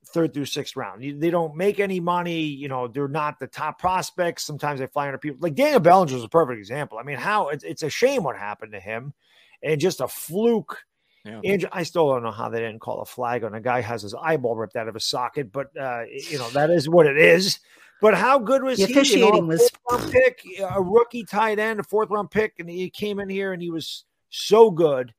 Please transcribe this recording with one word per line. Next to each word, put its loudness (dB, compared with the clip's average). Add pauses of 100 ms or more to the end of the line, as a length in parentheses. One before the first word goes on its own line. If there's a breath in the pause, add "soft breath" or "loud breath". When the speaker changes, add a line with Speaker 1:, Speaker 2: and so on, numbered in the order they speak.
(140)
Speaker 1:
third 0
through -6
sixth -10
round. -12
You, -10
they 0
don't -2
make -2
any -2
money. -2
You -6
know, -6
they're -4
not -4
the -10
top -10
prospects. -2
Sometimes -6
they -6
fly -4
under -8
people. -10
Like, -4
Daniel 4
Bellinger 6
is -6
a -14
perfect 2
example. -10
I -12
mean, -10
how, -2
it's, -8
it's -10
a -4
shame 0
what -4
happened -12
to -14
him -10 (500 soft breath)
and 0
just 0
a -2
fluke. -2 (440)
Speaker 2:
Yeah. -14
Speaker 1:
Andrew, 0
I -6
still 0
don't 0
know -6
how -8
they -4
didn't -8
call -8
a -12
flag -6
on -8
a -10
guy -2
has -8
his -12
eyeball -2
ripped -10
out -6
of -12
his -10
socket, -6
but, -8 (100)
uh, -8
you -10
know, -8
that 2
is 2
what 8
it 4
is. 6 (420 soft breath)
But 8
how 4
good 2
was -2
Speaker 3:
The 4
Speaker 1:
he? -2
You -2
know, 8
Speaker 3:
officiating 6
Speaker 1:
a -2
Speaker 3:
was 4 (160)
Speaker 1:
fourth 0
round -6
pick, 4 (240)
a -2
rookie 2
tight 0
end, -2
a -6
fourth -2
round -4
pick, -2
and -12
he -6
came -8
in -8
here -6
and -8
he -8
was -10 (260)
so 6
good 0